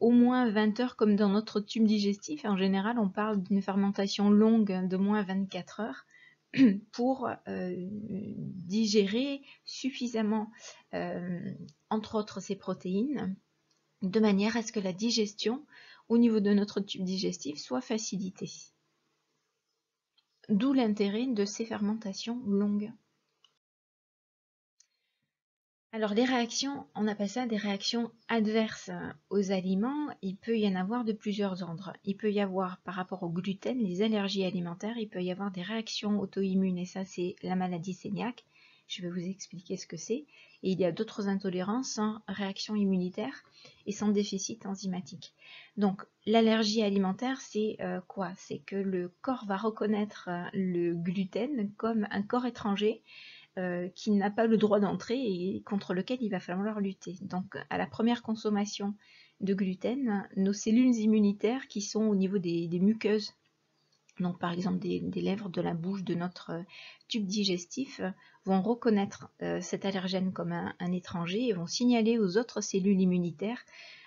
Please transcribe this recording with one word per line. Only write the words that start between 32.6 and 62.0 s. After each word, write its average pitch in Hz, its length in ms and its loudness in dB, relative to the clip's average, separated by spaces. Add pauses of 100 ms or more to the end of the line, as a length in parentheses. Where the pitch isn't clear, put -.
par 180 140 -8
rapport 185 280 -6
au 170 60 -4
gluten, 196 500 -4
les 190 240 0
allergies 202 420 0
alimentaires, 185 540 -4
il 214 100 -4
peut 185 140 -6
y 180 80 -2
avoir 190 220 -4
des 180 100 -8
réactions 214 560 -2
auto-immunes 190 600 0
et 180 80 -4
ça 190 180 -8
c'est 180 380 -6
la 180 120 -2
maladie 180 420 -2
cœliaque. 208 480 -6 (440)
Je - 140 -10
vais 175 80 -6
vous 180 180 -6
expliquer 185 480 -10
ce - 100 -14
que 175 100 -10
c'est. 254 300 -6 (380)
Et 190 60 2
il 185 100 0
y 190 40 4
a 170 80 2
d'autres 214 360 -4
intolérances 196 680 -2
sans 214 340 -2
réaction 196 480 -6
immunitaire 190 640 0 (420)
et 208 60 -4
sans 208 180 -2
déficit 202 560 -2
enzymatique. 190 720 -8 (420)
Donc 202 260 2 (220)
l'allergie 220 580 4
alimentaire, 196 580 0
c'est, 214 400 -4
euh, 180 260 -4
quoi ? 180 300 -6
C'est - 240 -10
que - 160 -10
le 185 360 -2 (100)
corps 240 240 -4
va 196 100 -2
reconnaître, 208 720 -2
euh, 175 160 -4 (100)
le 175 400 0
gluten 202 800 -2
comme 226 360 0
un 202 100 -2
corps 247 240 -2
étranger, 214 560 -2 (560)
euh, 180 380 -4
qui 214 160 0
n'a 202 180 4
pas 220 160 4
le 220 100 6
droit 208 220 4
d'entrer 202 420 0
et 196 460 -2
contre 202 280 -2
lequel 247 280 -2
il 208 80 -2
va 185 80 -2
falloir 202 400 -4
lutter. 190 440 -6
Donc 190 340 -6 (120)
à - 80 -4
la 180 100 -2
première 233 360 0
consommation 208 720 -2 (480)
de 196 120 2
gluten, 202 720 0 (100)
nos 196 160 4
cellules 240 420 6
immunitaires 214 720 4
qui 202 140 -6
sont 214 220 0